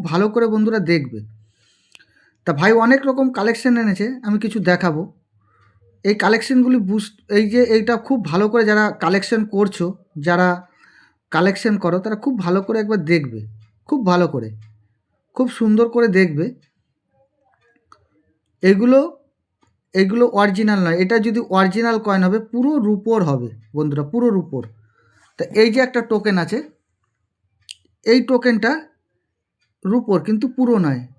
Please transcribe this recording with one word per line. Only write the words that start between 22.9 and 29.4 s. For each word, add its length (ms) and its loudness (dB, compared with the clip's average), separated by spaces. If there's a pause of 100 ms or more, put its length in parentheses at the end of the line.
হবে 260 -2 (260)
বন্ধুরা, 280 -4
পুরো 260 0
রূপোর। 340 -4 (760)
তা 40 -4 (120)
এই 160 6
যে 80 0
একটা 220 0
টোকেন 360 0
আছে, 200 -4 (1500)
এই 160 6
টোকেনটা 500 0 (1120)